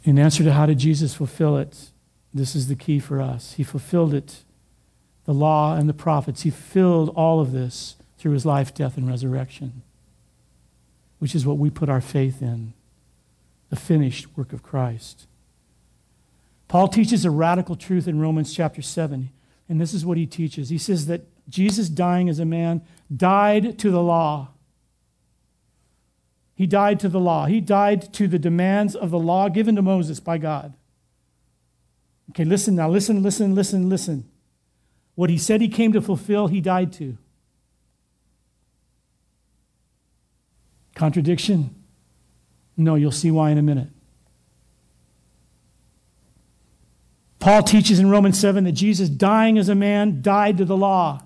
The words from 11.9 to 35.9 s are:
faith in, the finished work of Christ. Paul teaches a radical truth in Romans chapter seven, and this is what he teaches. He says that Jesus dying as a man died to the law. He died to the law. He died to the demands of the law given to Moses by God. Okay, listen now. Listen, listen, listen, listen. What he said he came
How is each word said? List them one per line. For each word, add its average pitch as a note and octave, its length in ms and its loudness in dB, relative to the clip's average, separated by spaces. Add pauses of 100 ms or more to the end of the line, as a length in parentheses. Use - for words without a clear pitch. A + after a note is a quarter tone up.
faith C3+ 400 -4
in, A#2 320 -8 (960)
the D3+ 60 -8
finished - 640 -2
work C3+ 160 -10
of B2 100 -16
Christ. B2 640 -8 (1400)
Paul F#3 180 4
teaches G#3+ 380 2
a F3 80 2
radical E3+ 420 0
truth F3+ 320 -2
in D3+ 140 -2
Romans D#3 340 -2
chapter D#3 280 -4
seven, C#3 480 -6 (380)
and D#3+ 120 -2
this E3 120 -4
is E3+ 140 -6
what E3+ 120 -2
he D#3+ 80 -2
teaches. D3+ 420 -8
He D#3+ 100 -4
says D#3+ 280 -4
that E3+ 200 -6 (220)
Jesus F#3+ 400 0
dying F3+ 400 0
as D3+ 100 -2
a E3 60 -4
man E3+ 360 -2 (340)
died G3+ 680 2
to G#3 100 2
the F3 120 2
law. D#3 480 0 (2000)
He F#3 120 0
died G3+ 340 2
to G3 100 -2
the F#3 100 -2
law. E3 240 0
He G3+ 160 0
died G3+ 540 0
to G3+ 120 -2
the F3 120 0
demands F#3+ 580 0
of E3+ 140 -6
the F3 80 -2
law F3+ 320 0
given G#3+ 260 0
to G3+ 60 0
Moses F3+ 380 -2
by E3 180 -6
God. D3 340 -8 (1600)
Okay, E3 140 -2
listen G3 300 2
now. D#3+ 140 0
Listen, G3 340 2
listen, G3 320 0
listen, F#3+ 360 0
listen. D#3+ 340 -4 (920)
What F3 120 0
he E3 80 2
said G#3+ 240 0
he A3+ 80 2
came A3 240 2